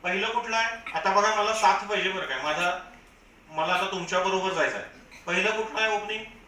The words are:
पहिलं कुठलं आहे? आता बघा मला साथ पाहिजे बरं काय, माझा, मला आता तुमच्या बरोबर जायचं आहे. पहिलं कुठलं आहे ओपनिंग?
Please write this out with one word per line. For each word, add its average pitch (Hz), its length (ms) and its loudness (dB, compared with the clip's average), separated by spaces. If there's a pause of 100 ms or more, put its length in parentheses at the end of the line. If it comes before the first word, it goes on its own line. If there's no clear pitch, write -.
पहिलं 196 260 0
कुठलं 226 280 -2
आहे? 226 400 -2
आता 190 160 2
बघा 208 220 4
मला 208 180 2
साथ 180 340 4
पाहिजे 190 220 0
बरं 185 160 -4
काय, - 160 -6
माझा, 175 380 0 (720)
मला 160 240 0
आता 190 180 0
तुमच्या 180 280 -2
बरोबर 190 340 2
जायचं 156 240 0
आहे. - 480 -14
पहिलं 208 360 0
कुठलं 220 200 -4
आहे 214 140 2
ओपनिंग? 214 280 -6 (240)